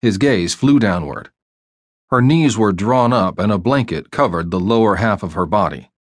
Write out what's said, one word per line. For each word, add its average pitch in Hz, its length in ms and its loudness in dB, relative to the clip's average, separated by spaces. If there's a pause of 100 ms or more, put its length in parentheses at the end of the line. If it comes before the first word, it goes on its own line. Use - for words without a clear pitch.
His 107 160 0
gaze 98 380 0
flew 143 240 2
downward. 90 520 -4 (800)
Her 123 140 2
knees 147 340 4
were 107 160 2
drawn 120 400 0
up 98 260 0
and 104 140 0
a 101 60 0
blanket 120 520 -2
covered 85 400 -2
the 92 80 -2
lower 107 380 2
half 104 260 -2
of 85 120 -8
her 92 120 -2
body 78 440 -2 (120)